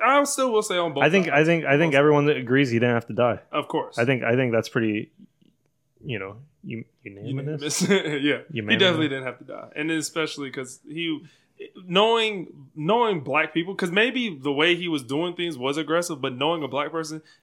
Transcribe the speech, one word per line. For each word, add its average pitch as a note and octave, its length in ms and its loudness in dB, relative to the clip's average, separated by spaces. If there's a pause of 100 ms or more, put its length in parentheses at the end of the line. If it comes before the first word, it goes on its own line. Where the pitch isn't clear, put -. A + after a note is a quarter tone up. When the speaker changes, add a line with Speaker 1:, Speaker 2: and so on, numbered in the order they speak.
Speaker 1:
I C#4 200 6
still C4 280 0
will G#3+ 100 4
say G3 140 -2
on E3+ 160 0
both C#3 120 2
Speaker 2:
I D3 40 8
think, F3+ 180 2
Speaker 1:
sides. C#3+ 140 2
Speaker 2:
I D#3 40 6
think, E3 200 2
I C#3 140 4
think E3 160 2
Speaker 1:
Both C3+ 60 6
Speaker 2:
everyone D3 260 6
that D3 100 4
agrees C3 340 2
he A#2 80 2
didn't A#2+ 160 4
have A#2 120 -2
to G#2+ 80 -10
die. A#2+ 240 2 (140)
Speaker 1:
Of D3 160 -2
course. - 300 -4
Speaker 2:
I A#2+ 60 2
think, B2 200 2
I A#2 120 2
think B2+ 160 0
that's A2+ 160 0
pretty, A2 420 -2 (960)
you B2 140 -6
know, G2 180 -12 (280)
u-, A#2+ 200 -12 (200)
unanimous. C#3 760 -8
Speaker 1:
Unanimous. - 0 -
<laughs> E3 400 0
Yeah. C#3 160 0 (140)
He C#3+ 60 -8
Speaker 2:
Unanimous. A2 220 2
Speaker 1:
definitely E3 280 2
didn't C3+ 160 -8
have B2 140 -10
to - 60 -20
die. - 320 -16
And D#3 160 -4
especially D3+ 580 -6
'cause B2+ 360 -12
he, D#3+ 360 -6 (640)
knowing, G#3+ 640 2 (260)
knowing G3 460 0
black D3 340 -2
people, E3+ 220 -4
'cause F#3 160 -4
maybe A3+ 440 0
the C3+ 160 -2
way D#3+ 220 4
he F3 140 -6
was D3+ 160 -2
doing D#3 300 -4
things F3 220 -6
was C3+ 220 -4
aggressive, D#3+ 420 -2
but C3 140 -6
knowing D3+ 300 -2
a C3 40 -6
black C#3+ 220 -6
person, D#3 320 -8 (200)